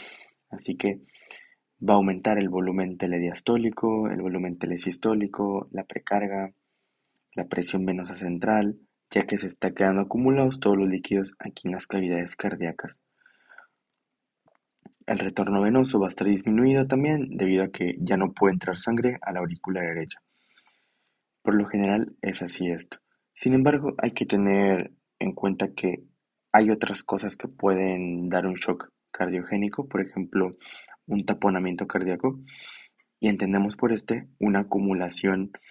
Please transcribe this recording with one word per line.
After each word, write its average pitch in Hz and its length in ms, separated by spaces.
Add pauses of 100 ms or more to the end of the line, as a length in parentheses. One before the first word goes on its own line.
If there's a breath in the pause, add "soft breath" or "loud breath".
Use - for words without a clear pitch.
(500 loud breath)
Así - 280
que 98 240 (800 loud breath)
va 98 120
a 101 40
aumentar 98 400
el 98 120
volumen 92 480
telediastólico, 107 1120
el 95 120
volumen 90 360
telesistólico, 98 1120
la 95 120
precarga, 98 720 (800)
la 87 120
presión 92 400
venosa 90 300
central, 104 600 (340)
ya 98 140
que 104 120
se 98 100
está - 260
quedando 98 280
acumulados 131 580
todos 101 180
los 98 120
líquidos 98 500
aquí - 280
en 90 60
las 92 140
cavidades 87 480
cardíacas. 87 680 (2000 soft breath)
El 101 140
retorno 98 420
venoso 120 380
va 95 80
a - 20
estar - 180
disminuido 117 600
también 139 500
debido 95 260
a 92 60
que 90 300
ya 92 180
no 95 160
puede 98 200
entrar - 240
sangre 120 440
a 98 100
la 90 100
aurícula 87 400
derecha. 82 380 (1200)
Por 104 100
lo 104 120
general 101 560
es 98 200
así 90 260
esto. 85 300 (360)
Sin - 200
embargo, 139 460
hay - 120
que - 140
tener 98 640 (280)
en 95 140
cuenta 95 420
que - 280 (480)
hay 110 200
otras 110 320
cosas 101 320
que - 120
pueden 92 840
dar 90 180
un 92 80
shock - 340 (220)
cardiogénico, 92 760
por 95 140
ejemplo, 92 500 (540 loud breath)
un 101 200
taponamiento 92 600
cardíaco, 92 540 (800 loud breath)
y 110 80
entendemos 101 480
por 120 160
este 113 360 (120)
una 101 220
acumulación 95 880 (200 loud breath)